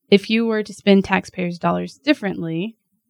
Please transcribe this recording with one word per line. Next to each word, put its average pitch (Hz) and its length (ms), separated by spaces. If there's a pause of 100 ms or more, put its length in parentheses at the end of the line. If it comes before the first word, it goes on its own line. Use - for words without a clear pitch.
(100)
if 202 180
you 226 160
were 220 180
to 208 100
spend 196 320
taxpayers' 180 520
dollars 180 460
differently, 185 720 (340)